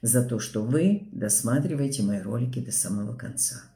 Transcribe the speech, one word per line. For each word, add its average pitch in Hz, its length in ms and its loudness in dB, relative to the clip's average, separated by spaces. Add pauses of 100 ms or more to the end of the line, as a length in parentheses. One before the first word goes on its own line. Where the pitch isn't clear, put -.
за 120 200 4
то, 123 160 0
что 107 240 -4
вы 165 500 4
досматриваете 135 880 0
мои 101 180 0
ролики 120 380 -2
до 123 140 -6
самого 104 440 -2
конца. - 460 -4 (140)